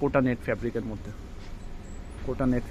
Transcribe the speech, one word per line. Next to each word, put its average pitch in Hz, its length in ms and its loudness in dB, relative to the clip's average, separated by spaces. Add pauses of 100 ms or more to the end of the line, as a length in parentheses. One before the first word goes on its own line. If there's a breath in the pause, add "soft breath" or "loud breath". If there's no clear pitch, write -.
কোটা 143 240 6
নেট 123 220 2
ফ্যাব্রিকের 113 440 0
মধ্যে, 104 200 -6 (1120)
কোটা 131 260 2
নেট 123 200 4